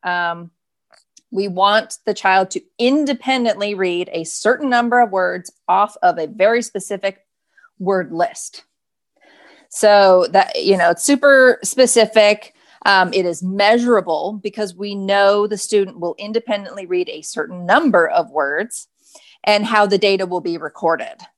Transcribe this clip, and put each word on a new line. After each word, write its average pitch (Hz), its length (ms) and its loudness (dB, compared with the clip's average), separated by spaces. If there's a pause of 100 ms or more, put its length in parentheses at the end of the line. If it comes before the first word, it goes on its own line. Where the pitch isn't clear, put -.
Um, 170 480 -6 (800)
we 196 180 -4
want 202 560 0
the 214 80 -2
child 190 380 0
to - 100 -8 (160)
independently 247 960 -2
read 180 380 -4
a 165 100 -6
certain 262 460 -2
number 240 320 2
of 214 100 2
words 180 400 -4 (160)
off 196 340 0
of 175 160 2
a 160 100 -6
very 196 340 0
specific 196 640 -8 (520)
word 180 360 -2
list. - 500 -6 (1120)
So 196 580 4
that, - 300 0
you 196 140 2
know, 170 140 2
it's 175 140 -2
super 269 600 4
specific. 220 920 2 (320)
Um, 185 280 2
it 185 120 0
is 170 160 -6
measurable, 196 920 0
because 202 420 -8
we 202 200 -10
know 202 520 2
the 202 100 -6
student 196 440 -2
will 170 160 -6
independently 208 680 -8
read 180 220 -4
a 156 140 -14
certain 175 440 -10
number 202 440 2
of 233 220 -2
words 147 580 -6 (560)
and 208 200 2
how 214 200 2
the 196 120 0
data 190 280 0
will 180 160 -4
be 170 160 -6
recorded. 160 580 -6 (220)